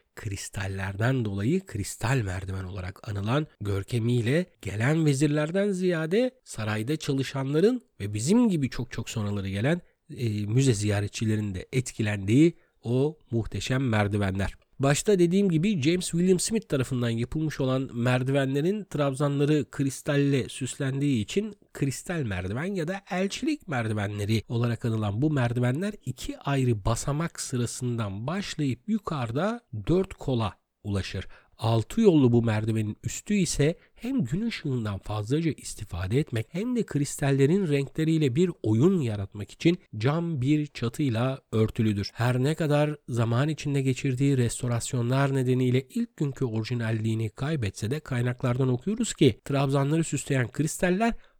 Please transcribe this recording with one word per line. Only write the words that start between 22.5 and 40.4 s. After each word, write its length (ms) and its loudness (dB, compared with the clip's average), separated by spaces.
ya 140 -2
da 120 -6
elçilik 580 -2
merdivenleri 800 0
olarak 360 0
anılan 380 0
bu 80 4
merdivenler 640 0
iki 320 -8
ayrı 460 0
basamak 560 -2
sırasından 840 -4
başlayıp 600 -4
yukarıda 760 -2
dört 260 2
kola 380 -2
ulaşır. 420 -4
Altı 420 0
yollu 320 8
bu 100 6
merdivenin 640 0
üstü 300 -4
ise 440 2
hem 300 -2
gün 220 -2
ışığından 520 -4
fazlaca 580 -2
istifade 640 -6
etmek 320 -2
hem 260 -4
de 100 0
kristallerin 840 2
renkleriyle 680 0
bir 140 4
oyun 380 4
yaratmak 500 -6
için 280 2
cam 440 0